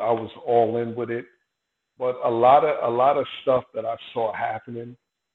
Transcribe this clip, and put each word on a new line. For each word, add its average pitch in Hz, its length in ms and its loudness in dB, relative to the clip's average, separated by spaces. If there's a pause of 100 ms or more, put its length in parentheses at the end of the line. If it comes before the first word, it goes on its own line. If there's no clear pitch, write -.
I 113 120 0
was 113 180 -4 (160)
all 117 320 2
in 117 160 -6
with 117 160 -6
it. 117 160 -8 (720)
But 127 260 -2
a 123 60 0
lot 127 340 6
of, 151 120 0 (160)
a - 40 -2
lot 135 220 4
of 131 80 -2 (160)
stuff 127 220 2 (100)
that 110 120 -6
I 113 100 -4 (180)
saw 113 180 -2
happening, 117 640 -8 (380)